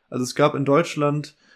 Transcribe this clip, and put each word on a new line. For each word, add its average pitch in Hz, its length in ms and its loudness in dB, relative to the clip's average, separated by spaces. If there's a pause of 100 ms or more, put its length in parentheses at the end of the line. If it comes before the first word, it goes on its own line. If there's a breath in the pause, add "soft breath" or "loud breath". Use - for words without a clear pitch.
Also 127 140 -4
es 123 120 -8
gab 147 200 2
in 139 80 -2
Deutschland 147 720 0 (200 soft breath)